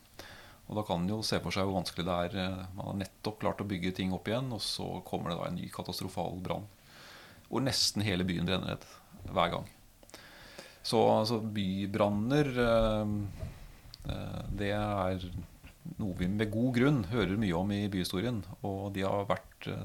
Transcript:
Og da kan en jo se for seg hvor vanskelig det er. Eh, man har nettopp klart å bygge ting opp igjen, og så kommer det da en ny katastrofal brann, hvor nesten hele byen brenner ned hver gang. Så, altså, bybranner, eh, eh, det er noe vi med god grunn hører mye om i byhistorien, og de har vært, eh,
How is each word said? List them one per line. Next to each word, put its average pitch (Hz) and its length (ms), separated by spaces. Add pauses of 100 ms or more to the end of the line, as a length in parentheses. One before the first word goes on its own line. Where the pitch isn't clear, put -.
(680)
Og - 80
da 107 60
kan 90 200
en 90 60
jo 107 140
se - 180
for 85 100
seg 95 140
hvor 95 180
vanskelig - 220
det 87 320
er. - 20
Eh, 92 280 (100)
man 101 100
har 98 80
nettopp - 460
klart 98 200
å 101 80
bygge 92 260
ting 92 180
opp 87 160
igjen, 127 240
og 104 80
så 90 440
kommer 85 260
det 85 80
da 87 100
en 87 80
ny 90 140
katastrofal 92 720
brann, 92 220 (840)
hvor 113 100
nesten - 420
hele 92 220
byen 87 220
brenner 92 200 (100)
ned - 80 (480)
hver 87 180
gang. - 160 (1160)
Så, - 160
altså, 110 420
bybranner, 104 1080 (100)
eh, 107 1500
eh, 98 400
det 101 220
er 98 540 (720)
noe 98 200
vi 90 80
med 104 240
god 120 240
grunn 127 300
hører 98 340
mye 101 160
om 95 160
i 101 180
byhistorien, 98 520 (240)
og 98 300
de 95 80
har 101 240
vært, - 420
eh, 101 160